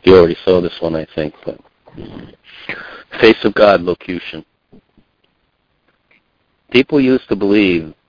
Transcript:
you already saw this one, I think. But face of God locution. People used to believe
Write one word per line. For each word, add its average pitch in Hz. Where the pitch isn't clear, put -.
you 92
already 85
saw 90
this 87
one, 82
I 78
think. 76
But -
face 113
of 107
God 101
locution. 85
People 131
used 131
to 113
believe 95